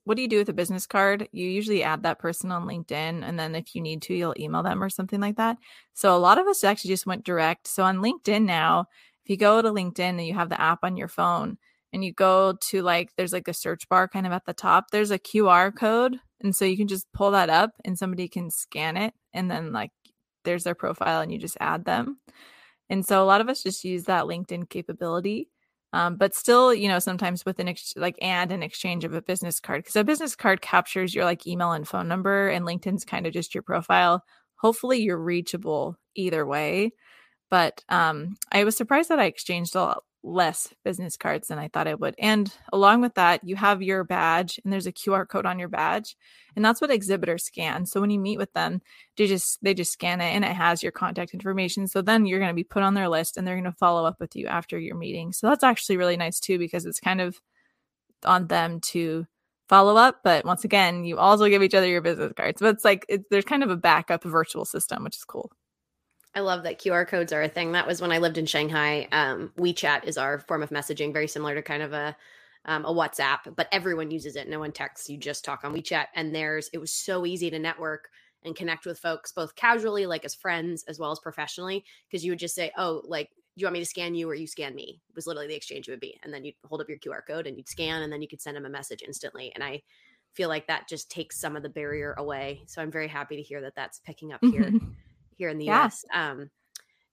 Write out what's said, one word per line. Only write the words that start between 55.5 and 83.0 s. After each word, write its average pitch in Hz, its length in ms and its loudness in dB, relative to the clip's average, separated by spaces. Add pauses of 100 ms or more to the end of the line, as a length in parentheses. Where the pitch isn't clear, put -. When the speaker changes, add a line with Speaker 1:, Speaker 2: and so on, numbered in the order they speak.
Speaker 1:
actually 226 340 2
really 175 200 2
nice 170 240 -4
too, 185 180 0
because 175 260 -4
it's 165 140 -8
kind 185 220 0
of 180 180 -4 (840)
on 180 220 4
them 170 340 0 (120)
to 165 340 -2 (420)
follow 196 280 10
up. 247 260 8
But 165 220 6
once 180 200 0
again, 175 400 4
you 170 120 -4
also 208 300 8
give 202 160 8
each 190 120 4
other 190 120 8
your 175 140 2
business 165 340 0
cards. - 260 -2
But 214 140 6
it's - 100 -4
like, 196 220 6
it, 202 240 -2
there's 196 140 4
kind 277 180 0
of 233 60 0
a 180 80 0
backup 170 480 4
virtual 160 400 0
system, - 400 -6
which - 100 -10
is - 80 -18
cool. - 280 -14 (840)
Speaker 2:
I 202 60 -2
love 180 220 0
that 170 140 -6
Q 185 160 -2
R 175 120 4
codes 170 280 -2
are 151 80 0
a 156 80 0
thing. 165 220 -4
That 175 160 0
was 175 120 -2
when 175 120 -2
I 165 80 2
lived 165 180 2
in 160 80 -2
Shanghai. 151 680 0
Um, 135 460 0
WeChat 170 460 0
is - 160 -6
our 139 220 0
form 156 200 -4
of 147 80 -6
messaging, 147 420 -6
very 151 160 -2
similar 151 280 -6
to 151 80 -6
kind 147 180 -6
of 147 120 -8
a, 147 220 -6 (500)
um, 156 200 -4
a 165 80 -2
WhatsApp, 147 640 -2
but 170 160 -2
everyone 170 400 -4
uses 147 240 -10
it. 139 120 -10
No 151 120 -8
one 151 120 -8
texts, - 380 -14
you 147 80 -12
just 143 260 -10
talk 139 200 -10
on 147 100 -8
WeChat. 160 400 -4
And 156 220 -6
there's, 156 380 -4
it 165 40 -10
was 160 160 -10
so 180 320 -4
easy 175 240 -4
to 156 80 -6
network 160 520 -8 (340)
and 160 120 -12
connect 165 300 -8
with 170 140 -10
folks, 160 320 -8
both 160 240 -8
casually, 220 500 0
like, 165 200 -6
as - 100 -12
friends, 170 520 -6
as 156 120 -14
well 156 120 -6
as 156 80 -8
professionally, 180 640 -10 (280)
'cause 175 120 -8
you 180 100 -4
would 170 60 -8
just 170 140 -8
say, 170 240 -6
"Oh, 170 280 -4